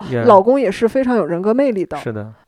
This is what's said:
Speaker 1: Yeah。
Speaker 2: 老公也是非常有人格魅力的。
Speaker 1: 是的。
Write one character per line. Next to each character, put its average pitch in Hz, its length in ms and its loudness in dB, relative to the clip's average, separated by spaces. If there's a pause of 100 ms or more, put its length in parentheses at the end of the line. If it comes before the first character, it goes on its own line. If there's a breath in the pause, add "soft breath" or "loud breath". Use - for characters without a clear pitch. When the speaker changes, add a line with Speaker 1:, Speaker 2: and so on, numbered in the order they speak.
(100)
Speaker 1:
Yeah。 120 140 -2
Speaker 2:
老 214 180 8
公 254 180 2
也 208 100 0
是 233 160 -2
非 269 160 0
常 247 140 0
有 190 80 0
人 170 160 -6
格 214 140 0
魅 269 180 0
力 185 140 -4
的。 160 100 -10
Speaker 1:
是 131 160 -8
的。 107 180 -10 (160)